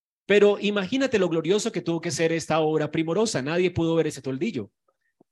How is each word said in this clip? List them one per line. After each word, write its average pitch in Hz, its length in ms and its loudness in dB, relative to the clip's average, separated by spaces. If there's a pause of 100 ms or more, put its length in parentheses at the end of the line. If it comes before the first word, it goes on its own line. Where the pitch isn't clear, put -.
(260)
pero 202 340 6
imagínate 208 580 0
lo 180 120 2
glorioso 170 420 0
que 175 80 -6
tuvo 170 220 -2
que 170 80 -6
ser 160 220 0
esta 160 280 0
obra 156 300 0
primorosa. 165 500 -2
Nadie 170 300 0
pudo 165 240 0
ver 160 120 2
ese 143 140 -8
toldillo. 135 500 -6 (600)